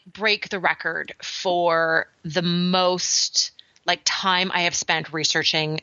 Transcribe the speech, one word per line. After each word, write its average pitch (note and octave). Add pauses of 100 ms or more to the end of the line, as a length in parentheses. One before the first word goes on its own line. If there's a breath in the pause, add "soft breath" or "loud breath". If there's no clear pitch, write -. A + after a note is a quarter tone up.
break G3+
the G3
record E3 (100)
for E3 (180)
the E3
most, F3+ (340 loud breath)
like, F3+
time F#3
I F3
have E3+
spent D#3
researching D#3